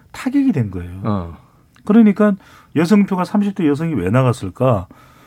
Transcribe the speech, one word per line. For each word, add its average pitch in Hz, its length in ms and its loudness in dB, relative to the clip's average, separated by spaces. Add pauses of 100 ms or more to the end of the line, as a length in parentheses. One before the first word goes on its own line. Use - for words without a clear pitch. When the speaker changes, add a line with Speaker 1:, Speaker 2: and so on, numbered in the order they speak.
(120)
Speaker 1:
타격이 269 400 -2
된 120 180 -2
거예요. 87 220 -10 (100)
Speaker 2:
어. 95 360 -4 (460)
Speaker 1:
그러니까 208 500 4 (420)
여성표가 185 500 2
삼십 202 300 -2
대 170 120 0
여성이 151 280 -2
왜 90 160 -2
나갔을까? 120 720 0 (420)